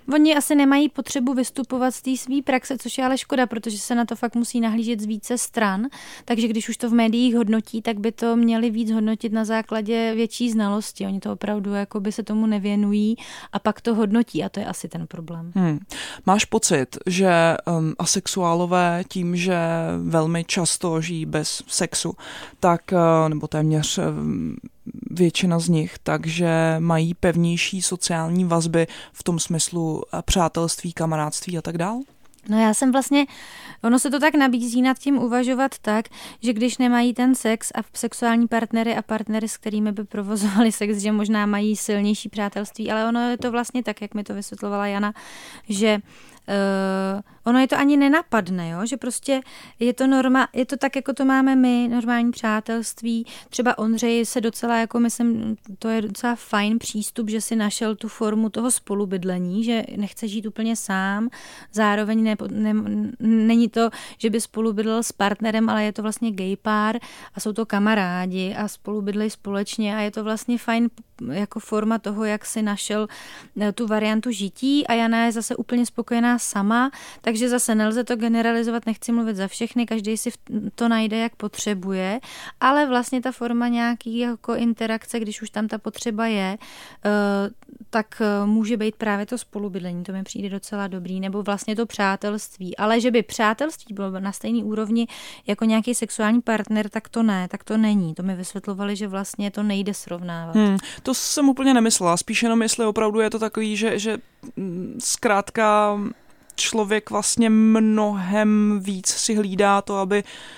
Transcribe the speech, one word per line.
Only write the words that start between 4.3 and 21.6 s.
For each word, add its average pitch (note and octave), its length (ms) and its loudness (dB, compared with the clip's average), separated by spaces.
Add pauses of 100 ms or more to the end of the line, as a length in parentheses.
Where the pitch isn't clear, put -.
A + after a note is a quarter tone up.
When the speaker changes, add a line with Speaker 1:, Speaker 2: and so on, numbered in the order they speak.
Speaker 1:
musí A#3 260 0
nahlížet A3+ 380 0
z G#3 60 -4
více A3 320 -4
stran. G#3+ 500 0 (380)
Takže A#3 220 0
když A3 220 -2
už A3+ 80 -6
to A#3+ 120 -2
v A3 40 2
médiích A#3 420 4
hodnotí, A3 460 0
tak G#3+ 180 -4
by A3 120 0
to A#3 240 0
měli A#3 340 4
víc A3 220 0
hodnotit A3 420 0
na A3 120 0
základě A3+ 720 0
větší A#3 360 0
znalosti. G#3 540 0
Oni G3 140 -4
to G#3 140 -6
opravdu G3+ 400 -4
jakoby G3+ 380 -4
se G#3+ 120 -6
tomu A3 220 0
nevěnují G#3 720 2 (380)
a G3+ 60 -4
pak - 220 -2
to A#3 140 0
hodnotí G#3+ 480 2
a F#3+ 60 -4
to - 100 -8
je G3+ 60 -4
asi - 220 -8
ten E3+ 200 -8
problém. E3 480 -12
Speaker 2:
Hmm. E3 240 2 (460)
Máš G3 200 4
pocit, D#3+ 520 0 (100)
že, F#3+ 200 4 (400)
em, D#3+ 320 0
asexuálové F3 1080 2
tím, F3 280 -2
že F3 220 2 (460)
velmi E3 400 2
často E3 580 0
žijí D#3+ 240 -4
bez D#3 420 -4